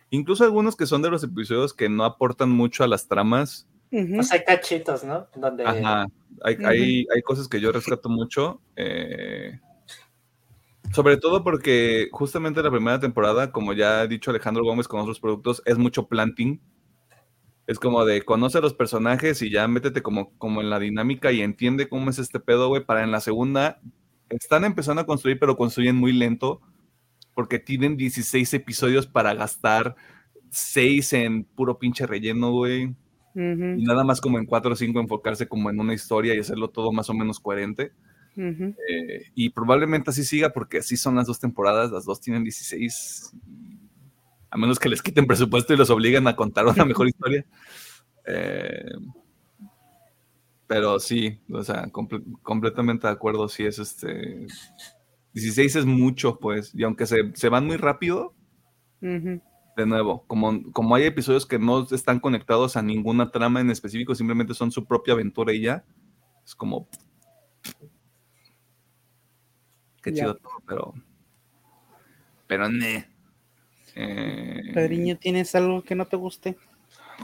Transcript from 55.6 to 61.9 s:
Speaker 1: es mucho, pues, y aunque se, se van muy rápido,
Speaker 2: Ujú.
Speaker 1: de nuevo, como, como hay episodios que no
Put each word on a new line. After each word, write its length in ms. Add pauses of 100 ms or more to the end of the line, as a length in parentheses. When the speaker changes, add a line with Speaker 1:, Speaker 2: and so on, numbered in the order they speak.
Speaker 1:
es 100
mucho, 520
pues, 360
y 100
aunque 220
se, 280
se 140
van 180
muy 120
rápido, 560 (640)
Speaker 2:
Ujú. 400 (360)
Speaker 1:
de 100
nuevo, 400
como, 460
como 220
hay 100
episodios 420
que 120
no 320